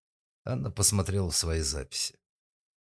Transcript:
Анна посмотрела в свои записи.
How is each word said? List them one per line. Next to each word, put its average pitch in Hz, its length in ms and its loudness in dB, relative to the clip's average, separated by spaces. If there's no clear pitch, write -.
Анна 127 260 -2
посмотрела 98 600 2
в - 60 -2
свои 80 260 0
записи. 71 560 -4